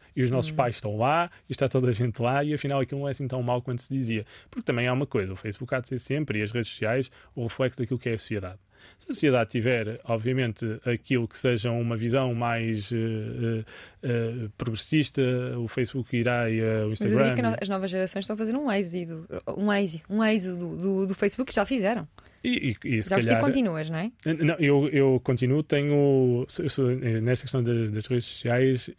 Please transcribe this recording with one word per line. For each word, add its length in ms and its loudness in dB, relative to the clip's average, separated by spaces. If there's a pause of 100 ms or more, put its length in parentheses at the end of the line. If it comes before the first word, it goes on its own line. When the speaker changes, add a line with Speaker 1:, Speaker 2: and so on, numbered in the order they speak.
(140)
Speaker 1:
e 80 0
os 80 4
nossos 220 0
Speaker 2:
Hum. 20 -10
Speaker 1:
pais 220 2
estão 200 -4
lá 340 2 (180)
e 40 -8
está 160 0
toda 200 2
a 40 4
gente 280 -2
lá 240 2
e 80 -2
afinal 280 -2
aquilo 200 -4
não 80 -4
é 40 -2
assim 140 -6
tão 160 -4
mau 200 0
quanto 180 -6
se 120 -12
dizia. 340 -2 (240)
Porque 140 -10
também 220 0
há 60 2
uma 140 0
coisa: 260 -2
o 40 -10
Facebook 380 -6
há 60 0
de 80 -10
ser 100 -6
sempre, 400 -4
e 40 0
as 100 -4
redes 180 -2
sociais, 400 -2 (240)
o 100 -4
reflexo 340 -2
daquilo 200 -2
que 120 -4
é 40 0
a 40 -2
sociedade. 400 -8 (380)
Se 140 -12
a 20 -4
sociedade 380 4
tiver, 540 0
obviamente, 600 -2 (220)
aquilo 400 0
que 100 -10
seja 360 2
uma 240 -2
visão 360 0
mais, 600 -2
eh, 40 0
eh, 680 -2 (400)
eh, 520 -2
progressista, 640 -2 (380)
o 80 -4
Facebook 500 -4
irá 320 2
e, 120 0
eh, 240 2
o 60 -2
Speaker 2:
Mas 100 -4
Speaker 1:
Instagram 160 2
Speaker 2:
eu 20 6
diria 160 4
que 80 0
no-, 120 0
Speaker 1:
e 60 -4
Speaker 2:
as 80 -4
novas 220 -2
gerações 320 -2
estão 120 -6
a 20 -6
fazer 200 -2
um 140 -2
êxodo, 560 -4 (300)
um 160 2
êxodo, 360 0
um 160 2
êxodo 320 2
do, 200 -6
do, 320 0
do 60 -2
Facebook, 360 0
que 60 -8
já 100 4
fizeram. 400 0 (360)
Speaker 1:
E, 260 0 (160)
e, 140 2
e 40 2
se 80 -4
Speaker 2:
Já 60 4
percebi 100 0
Speaker 1:
calhar 140 4
Speaker 2:
que 60 2
continuas, 440 0
não 80 -4
é? 140 -4 (120)
Speaker 1:
N-, 200 0
não, 160 4
eu, 300 4
eu 340 4
continuo, 400 2
tenho, 800 4
eu 60 -6
sou, 160 -4
eu 60 -2
sou, 160 2 (340)
nesta 240 0
questão 160 -2
das, 300 2
das 160 -4
redes 200 0
sociais, 720 0